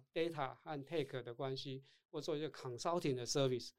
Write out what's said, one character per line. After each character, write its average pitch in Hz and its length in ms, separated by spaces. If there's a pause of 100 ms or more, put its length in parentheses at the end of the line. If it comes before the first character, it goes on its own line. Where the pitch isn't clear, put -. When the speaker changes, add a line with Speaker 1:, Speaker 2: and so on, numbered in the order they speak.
(140)
Speaker 1:
嗯。 165 160
Speaker 2:
data 139 240
和 147 300
tech 139 400
的 120 100
关 135 240
系， 135 260 (280)
或 156 100
做 151 160
一 - 20
些 156 100
consulting 151 680
的 123 100
service。 127 540